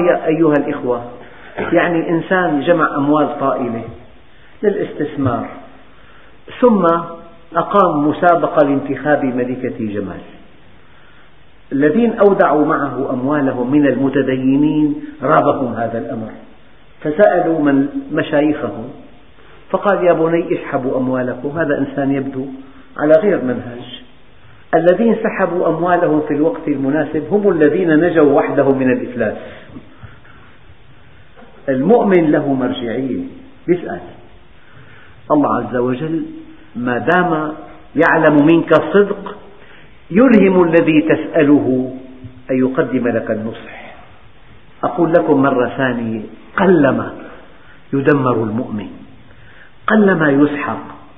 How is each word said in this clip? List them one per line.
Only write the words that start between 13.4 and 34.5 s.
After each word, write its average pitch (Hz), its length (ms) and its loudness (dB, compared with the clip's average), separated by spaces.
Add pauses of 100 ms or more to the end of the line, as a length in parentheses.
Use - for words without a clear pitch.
من 147 160 4
المتدينين 135 1080 0 (260)
رابهم 135 520 0
هذا 113 240 -4
الأمر، 110 340 -10 (720)
فسألوا 165 600 2
من 139 260 2 (240)
مشايخهم 143 800 -2 (800)
فقال: 185 380 0
"يا 170 60 6
بني، 160 400 0
اسحبوا 131 440 -4
أموالكم"، 131 640 -4
هذا 143 180 0
إنسان 139 340 -2
يبدو 139 340 -4 (520)
على 151 240 2
غير 175 220 0
منهج. 120 580 -8 (720)
الذين 190 480 4
سحبوا 180 440 -2
أموالهم 165 600 2
في 147 60 -2
الوقت 156 340 -2
المناسب 147 640 -2
هم 202 200 2
الذين 160 480 2
نجوا 160 340 4
وحدهم 135 460 2
من 127 120 0
الإفلاس. 117 460 -4 (2250)
المؤمن 175 640 2
له 143 220 0
مرجعية، 123 680 -4 (440)
يسأل 160 320 -2 (1300)